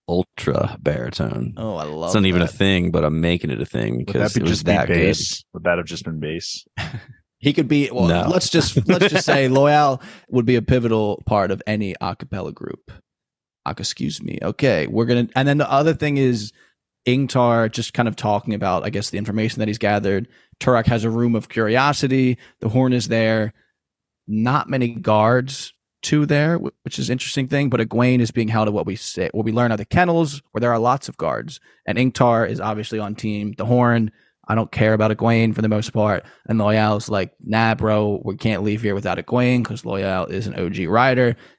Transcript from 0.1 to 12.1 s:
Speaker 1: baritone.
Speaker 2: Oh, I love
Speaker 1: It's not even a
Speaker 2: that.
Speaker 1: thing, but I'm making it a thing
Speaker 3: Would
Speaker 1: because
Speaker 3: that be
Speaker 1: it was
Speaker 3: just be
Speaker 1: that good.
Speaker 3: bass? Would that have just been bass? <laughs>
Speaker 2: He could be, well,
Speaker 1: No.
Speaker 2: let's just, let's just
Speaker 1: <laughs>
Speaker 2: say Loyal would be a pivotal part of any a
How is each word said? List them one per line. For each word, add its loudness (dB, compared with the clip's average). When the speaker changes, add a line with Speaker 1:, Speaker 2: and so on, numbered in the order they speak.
Speaker 1:
baritone. -4
Speaker 2:
Oh, -8
I -6
love -6
Speaker 1:
It's 0
not 4
even 2
a 2
Speaker 2:
that. -4
Speaker 1:
thing, 2
but 0
I'm 0
making 0
it -4
a -6
thing -4
Speaker 3:
Would -6
Speaker 1:
because 0
Speaker 3:
that -2
be 0
Speaker 1:
it 2
was 0
Speaker 3:
just -6
be 4
Speaker 1:
that 2
good. 2
Speaker 3:
bass? 0
Would -12
that 2
have -4
just -10
been -8
bass? -8
<laughs> -8
Speaker 2:
He 2
could 0
be, 2
well, 0
Speaker 1:
No. 2
Speaker 2:
let's 0
just, 2
let's 4
just 0
Speaker 1:
<laughs> -
Speaker 2:
say 2
Loyal 4
would 2
be 4
a 2
pivotal 2
part 2
of -6
any -2
a -4